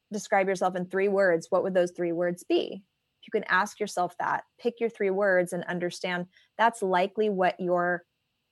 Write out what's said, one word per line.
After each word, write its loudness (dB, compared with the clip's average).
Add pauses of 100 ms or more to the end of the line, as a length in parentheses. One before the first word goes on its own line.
(120)
describe 0
yourself 0
in -4
three 0
words, 2
what 2
would -2
those 2
three -4
words -2
be? -2 (380)
If -20
you -2
can -12
ask 0
yourself -4
that, -4 (160)
pick -4
your -2
three -2
words 2
and -4
understand -4 (320)
that's 2
likely 2
what 0
your, 0 (480)